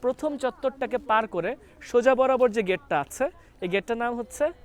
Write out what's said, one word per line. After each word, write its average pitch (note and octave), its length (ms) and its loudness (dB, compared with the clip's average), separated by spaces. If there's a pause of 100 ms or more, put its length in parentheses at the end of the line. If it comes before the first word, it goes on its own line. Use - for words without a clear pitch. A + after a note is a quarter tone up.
প্রথম C4 280 -2 (120)
চত্বরটাকে B3+ 540 -4 (120)
পার A3 140 4 (120)
করে F3 160 -2 (380)
সোজা A#3+ 300 6
বরাবর C4 360 4
যে A#3 140 0
গেটটা F3+ 340 -2
আছে, - 220 -6 (380)
এই F3+ 100 -2
গেটটার A3+ 300 -2
নাম A#3+ 160 -2
হচ্ছে B3 260 -4 (200)